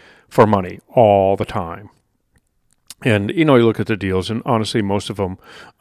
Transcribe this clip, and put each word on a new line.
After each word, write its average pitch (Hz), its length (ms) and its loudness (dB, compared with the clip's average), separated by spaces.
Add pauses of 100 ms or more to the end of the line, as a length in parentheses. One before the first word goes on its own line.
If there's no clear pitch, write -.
(280)
for 120 180 4
money 95 440 0
all 98 480 4
the 101 80 -6
time. 95 460 -10 (1120)
And, 104 260 0
you 170 140 -2
know, 143 100 4
you 117 100 4
look 110 140 0
at 107 80 -6
the 113 80 -4
deals, 92 340 -4
and 113 160 -6
honestly, 113 360 -2
most 101 280 -4
of 110 60 -12
them 95 220 -6 (440)